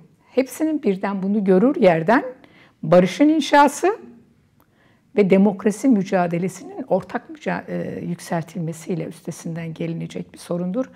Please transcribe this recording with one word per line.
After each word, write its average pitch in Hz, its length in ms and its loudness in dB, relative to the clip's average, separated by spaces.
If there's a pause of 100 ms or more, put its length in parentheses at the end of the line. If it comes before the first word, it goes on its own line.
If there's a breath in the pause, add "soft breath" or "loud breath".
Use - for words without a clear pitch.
(300)
hepsinin 294 520 -2
birden 196 400 -2
bunu 202 220 -2
görür 196 320 4
yerden 185 480 4 (580 loud breath)
barışın 180 460 4
inşası 302 680 2 (1160 soft breath)
ve 202 140 2
demokrasi 202 580 2
mücadelesinin 190 1000 -2
ortak - 420 -4
müca-, 196 380 -8
e, 175 360 -8
yükseltilmesiyle 165 1000 -6
üstesinden 165 720 -12
gelinecek 165 600 -10
bir - 40 -20
sorundur. 180 580 -6